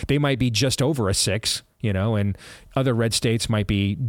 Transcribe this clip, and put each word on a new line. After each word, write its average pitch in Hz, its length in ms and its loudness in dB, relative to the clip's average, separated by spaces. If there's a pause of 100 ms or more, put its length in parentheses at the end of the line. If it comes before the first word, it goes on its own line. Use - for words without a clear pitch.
they 139 100 2
might 139 220 2
be 127 120 2
just 127 300 0
over 123 280 0
a 98 40 2
six, - 500 -2 (160)
you 107 120 0
know, 101 240 0
and 101 220 0 (380)
other 135 180 2
red 113 200 0
states 117 360 0
might 104 180 0
be, 101 300 0 (120)